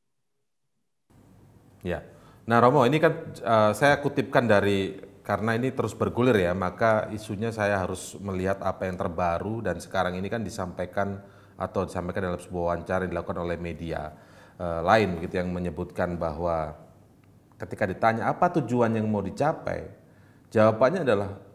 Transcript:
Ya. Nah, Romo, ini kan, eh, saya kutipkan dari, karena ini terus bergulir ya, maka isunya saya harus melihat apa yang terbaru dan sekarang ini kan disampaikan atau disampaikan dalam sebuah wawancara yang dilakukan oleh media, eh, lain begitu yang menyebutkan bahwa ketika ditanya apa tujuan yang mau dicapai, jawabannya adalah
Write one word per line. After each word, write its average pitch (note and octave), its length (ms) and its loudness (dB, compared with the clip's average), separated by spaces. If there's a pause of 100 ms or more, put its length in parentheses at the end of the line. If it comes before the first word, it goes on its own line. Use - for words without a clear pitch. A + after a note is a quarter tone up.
(1900)
Ya. E2+ 180 -6 (400)
Nah, A#2 160 4
Romo, B2+ 240 6
ini D3 160 4
kan, D#3+ 140 4 (260)
eh, G#2+ 320 4
saya C#3 320 4
kutipkan C3+ 400 0
dari, G2+ 560 2 (240)
karena G#2+ 320 0
ini B2+ 160 -2
terus A#2 240 -4
bergulir A#2 400 2
ya, F2+ 160 4
maka F#2+ 560 0
isunya G#2+ 460 -6
saya G#2 260 2
harus F#2 400 -6
melihat F#2+ 400 -2
apa F#2+ 240 -4
yang F#2 160 -4
terbaru F2+ 640 -2
dan E2+ 160 -4
sekarang F2+ 400 -2
ini G2 80 -6
kan A2+ 160 -4
disampaikan F#2+ 800 -6 (300)
atau F#2 320 -4
disampaikan F2+ 480 -4
dalam E2+ 80 -8
sebuah E2+ 320 -2
wawancara F#2 320 -4
yang E2+ 80 -6
dilakukan F2+ 320 -6
oleh E2+ 80 -4
media, D#2+ 560 -8 (480)
eh, E2+ 240 -4
lain F#2 400 4
begitu F2+ 160 -4
yang F2+ 160 -2
menyebutkan F2 640 -4
bahwa D#2+ 560 -4 (800)
ketika - 320 -6
ditanya A2+ 400 0
apa F3 320 2
tujuan A#2+ 320 2
yang A2 160 -2
mau G#2 160 0
dicapai, F#2 640 -4 (640)
jawabannya B2+ 560 4
adalah G2+ 320 2 (160)